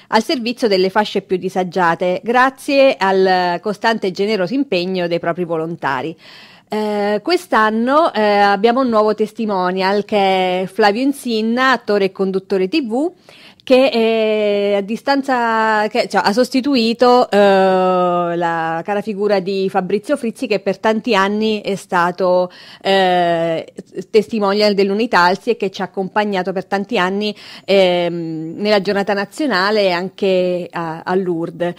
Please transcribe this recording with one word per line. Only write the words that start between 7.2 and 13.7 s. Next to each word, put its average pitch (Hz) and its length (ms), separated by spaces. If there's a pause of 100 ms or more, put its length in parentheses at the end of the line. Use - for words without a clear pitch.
quest'anno, 254 880
eh, 214 100
abbiamo 208 580
un 262 80
nuovo 214 260
testimonial 202 920
che 190 560
è 190 40
Flavio 208 380
Insinna, 247 680
attore 208 340
e 190 60
conduttore 190 560
T 311 140
V, 262 300 (520)
che 262 280